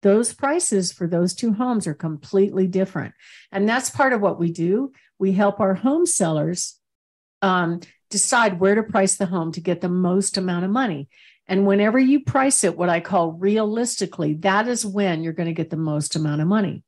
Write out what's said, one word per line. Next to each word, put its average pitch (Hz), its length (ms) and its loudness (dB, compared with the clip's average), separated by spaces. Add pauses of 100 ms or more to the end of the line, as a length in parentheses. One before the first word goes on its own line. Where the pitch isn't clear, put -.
Those 220 300 4
prices 269 600 -2
for - 140 -6
those 175 280 0
two 233 180 -2
homes 233 340 -2
are 156 80 -4
completely 190 720 0
different. 185 480 -4 (380)
And 196 160 0
that's 247 220 -2
part 262 240 2
of 214 80 0
what 190 160 0
we 170 120 0
do. 190 420 -2 (260)
We 190 140 2
help 202 280 2
our 190 140 2
home 294 320 2
sellers, 160 760 -2 (640)
um, 180 380 0 (280)
decide 208 520 0
where 196 140 4
to 220 80 0
price 202 340 0
the 196 100 -2
home 170 260 -4
to 170 80 -8
get 175 220 -4
the 180 80 -2
most 180 480 0
amount 180 260 -2
of 190 60 -2
money. 202 380 -2 (380)
And 196 200 2
whenever 208 320 4
you 269 220 4
price 269 440 0
it, 170 140 0
what 175 100 0
I 170 120 2
call 170 320 0
realistically, 208 1040 -2
that 196 320 2
is 233 180 -2
when 190 360 0
you're 165 120 -4
gonna 170 180 -4
get 165 160 -4
the 165 80 -6
most 151 400 -2
amount 151 240 -2
of 156 80 0
money. 196 400 0